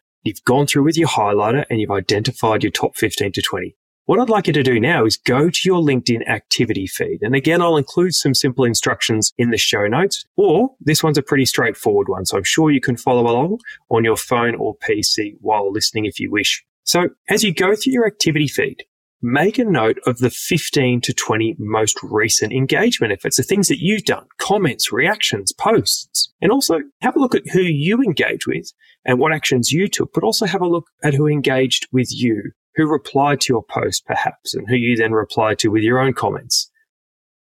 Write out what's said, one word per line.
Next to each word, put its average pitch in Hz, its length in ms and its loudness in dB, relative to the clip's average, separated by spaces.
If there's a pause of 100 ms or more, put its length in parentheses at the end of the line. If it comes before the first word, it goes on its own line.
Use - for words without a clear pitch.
(240)
You've - 220 -6
gone 143 220 4
through 143 160 2
with 156 140 2
your 165 120 2
highlighter 104 600 0
and 110 120 0
you've 101 100 -2
identified 101 720 0
your 101 80 0
top - 240 -4
fifteen 101 380 -2
to 101 80 -4
twenty. 92 340 -6 (300)
What 185 140 2
I'd 233 100 0
like 208 180 2
you 165 60 0
to 143 100 2
do 120 180 2
now 135 240 2
is 107 100 2
go 139 340 2
to - 140 -2
your 180 180 2
LinkedIn 123 460 0
activity 104 600 -2
feed. 85 340 -6
And 117 140 0
again, 160 260 2
I'll 170 160 2
include 175 360 0
some 139 200 0
simple 127 320 0
instructions 113 720 -2
in 120 140 0
the 110 60 0
show 104 300 0
notes, 160 380 -2 (100)
or 202 360 2 (100)
this 151 200 2
one's 156 160 2
a 143 40 2
pretty 135 240 2
straightforward 104 640 0
one. 95 160 -4
So 101 120 -2
I'm 98 60 -2
sure 156 260 2
you 139 120 2
can 120 160 -2
follow 123 240 2
along 131 380 0 (300)
on 113 140 2
your 110 140 2
phone 120 380 -2
or 110 200 -6
P 107 280 -2
C 104 360 -2
while 101 320 0
listening 107 340 -2
if - 140 -6
you 101 100 -6
wish. 101 360 -2 (180)
So 175 260 0 (200)
as 208 140 2
you 196 100 0
go 190 220 2
through 262 180 -2
your 240 120 2
activity 151 420 0
feed, - 360 -4 (380)
make 143 360 2
a 254 60 2
note 120 420 2
of 123 120 0
the 123 120 2
fifteen 127 720 0
to 123 140 -4
twenty 113 440 -2
most 110 460 -2
recent 107 480 0
engagement 135 640 0
efforts, - 240 -4
the 196 60 0
things 196 260 0
that 147 100 0
you've 202 240 0
done, - 220 -4 (120)
comments, 185 540 -2
reactions, 139 640 -2
posts. - 880 -2
And 190 100 2
also 277 280 0 (200)
have - 160 -2
a 330 40 2
look 254 160 0
at - 120 -2
who 180 140 0
you 175 400 0
engage - 440 -2
with - 280 -6 (320)
and 127 120 2
what 156 160 2
actions 127 380 0
you 180 160 2
took, - 260 -4
but 175 120 -2
also 220 200 0
have 180 160 -2
a 180 60 0
look 170 200 0 (180)
at 151 80 2
who 147 120 2
engaged 135 680 0
with 127 180 2
you, 113 400 -2 (240)
who 156 140 2
replied 143 520 0
to - 120 0
your - 100 0
post - 420 -4
perhaps, - 480 -4
and 104 140 -8
who 123 80 0
you 120 220 0
then 110 160 0
replied 107 460 0
to 113 100 0
with 107 140 2
your 123 160 2
own 135 140 2
comments. - 560 -4 (720)